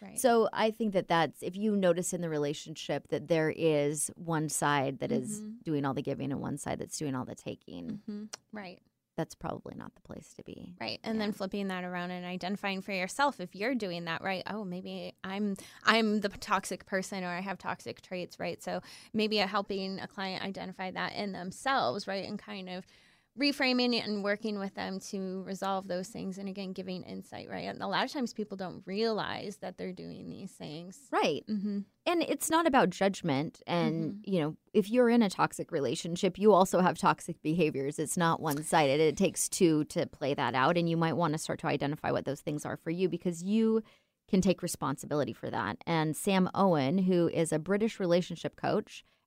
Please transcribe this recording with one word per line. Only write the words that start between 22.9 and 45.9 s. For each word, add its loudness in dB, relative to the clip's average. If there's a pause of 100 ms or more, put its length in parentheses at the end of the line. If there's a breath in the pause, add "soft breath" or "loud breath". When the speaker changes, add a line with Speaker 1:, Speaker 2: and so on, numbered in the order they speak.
Speaker 1:
reframing 4
it -2
and -2
working -2
with -6
them -6
to -6
resolve -4
those -4
things. -8
And -8
again, -8
giving -8
insight, -12
right? -8
And -8
a -4
lot 0
of -6
times -4
people -8
don't -10
realize -4
that -10
they're -6
doing -12
these -12
things. -14 (120)
Speaker 2:
Right. 0
Speaker 1:
Mm-hmm. -4 (260)
Speaker 2:
And 2
it's -2
not 4
about 6
judgment. 0
And, 0
Speaker 1:
Mm-hmm. -10
Speaker 2:
you 2
know, -2 (180)
if 4
you're 6
in 8
a 4
toxic -2
relationship, 0
you 10
also 8
have 4
toxic 2
behaviors. 0
It's -2
not 4
one-sided. 4
It 4
takes 2
two 4
to -2
play -2
that 0
out. 4
And 2
you 2
might 2
wanna 0
start -4
to -2
identify 0
what 0
those -4
things -4
are -6
for -6
you 2
because -4
you 4 (460 soft breath)
can 6
take 4
responsibility -2
for -10
that. -2
And 2